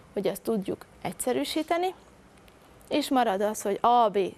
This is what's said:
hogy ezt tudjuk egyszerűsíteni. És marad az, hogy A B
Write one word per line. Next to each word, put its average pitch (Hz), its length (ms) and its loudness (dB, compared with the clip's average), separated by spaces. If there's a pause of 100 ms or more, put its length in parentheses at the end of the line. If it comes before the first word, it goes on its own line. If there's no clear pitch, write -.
(120)
hogy 196 140 -2
ezt 196 160 -4
tudjuk 196 440 -4 (160)
egyszerűsíteni. 311 920 -2 (920)
És 294 220 -2
marad 233 300 2
az, 214 220 -2
hogy 202 180 -2
A 233 280 6
B 196 100 0 (200)